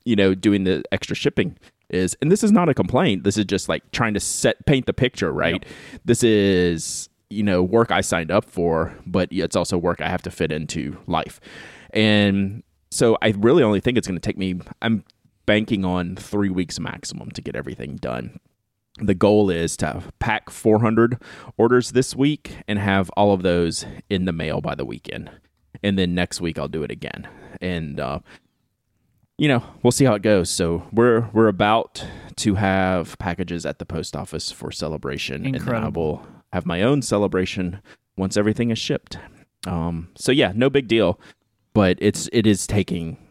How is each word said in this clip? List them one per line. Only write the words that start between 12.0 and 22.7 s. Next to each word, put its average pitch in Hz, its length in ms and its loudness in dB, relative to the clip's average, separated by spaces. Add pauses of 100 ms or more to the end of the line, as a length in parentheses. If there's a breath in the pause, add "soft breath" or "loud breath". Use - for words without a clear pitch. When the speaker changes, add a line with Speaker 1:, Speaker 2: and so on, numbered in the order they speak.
Speaker 1:
so 113 320 4
I 110 160 2
really 120 240 6
only 107 200 4
think 123 180 0
it's - 80 -4
gonna 90 120 -4
take - 200 -6
me, 92 200 -4 (220)
I'm 113 220 0 (420)
banking 107 400 2
on 90 300 -2
three 101 340 -2
weeks 90 300 -4
maximum - 520 -10
to - 120 -14
get - 120 -10
everything 67 420 -10
done. 60 420 -8 (580)
The 101 160 0
goal 104 360 4
is 85 280 -2
to 78 260 -4 (160)
pack - 300 -2
four 107 300 4
hundred 117 420 2 (360 loud breath)
orders 120 340 4
this 127 240 0
week 143 400 -2 (100)
and 104 140 -2